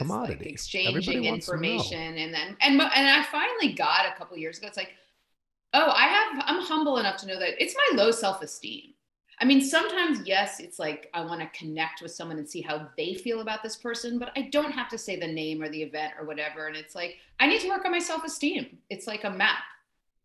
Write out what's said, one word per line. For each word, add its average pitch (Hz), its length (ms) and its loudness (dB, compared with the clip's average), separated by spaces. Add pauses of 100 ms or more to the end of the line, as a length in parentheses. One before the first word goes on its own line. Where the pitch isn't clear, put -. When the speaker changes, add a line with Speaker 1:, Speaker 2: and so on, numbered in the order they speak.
Speaker 1:
like, 135 80 -2
Speaker 2:
commodity. 214 420 -4
Speaker 1:
exchanging 185 460 -2
Speaker 2:
Everybody 170 320 0
wants 160 180 -4
to 180 60 -4
know. 170 100 -2
Speaker 1:
information 165 560 -2
and 160 160 -6
then, 165 260 -4
and 277 160 6
mo-, 302 180 6
and 277 140 6
I 285 160 8
finally 349 480 0
got 170 340 4
a - 120 -4
couple 170 180 -14
years 160 220 -8
ago, 214 80 -14
it's 196 100 -12
like, 185 160 -8 (800)
oh, 302 220 8
I 240 120 8
have, 381 400 2
I'm 349 160 0
humble 302 360 2
enough 196 200 0
to 202 80 -12
know 190 120 -6
that 180 240 0
it's - 120 -2
my 523 220 4
low 220 140 6
self-esteem. 185 840 -4 (460)
I - 40 2
mean, 269 160 8
sometimes, 320 680 2
yes, 190 340 2
it's - 180 -16
like, 151 340 -6
I 175 100 -4
wanna 160 320 -6
connect 160 480 -6
with 160 100 -12
someone 165 260 -8
and 151 100 -10
see 165 140 -10
how 151 340 -6
they 170 180 -4
feel 226 260 -4
about 214 220 -6
this 220 140 -8
person, 240 420 -6
but 240 180 -8
I 277 60 -2 (100)
don't 294 200 2
have 240 180 -4
to 226 80 -8
say 190 200 -6
the 170 80 -4
name 156 360 -4
or 156 60 -4
the 156 140 -6
event 151 360 -6
or 156 80 -10
whatever. 156 420 -6
And 156 80 -10
it's 156 180 -14
like, 175 220 -8 (240)
I 262 60 8
need 403 140 4
to 370 80 -2
work 381 160 0
on 349 80 2
my 349 60 2
self-esteem. 320 800 -2 (100)
It's - 180 -10
like 214 180 -8
a 202 60 -2
map 190 320 2 (640)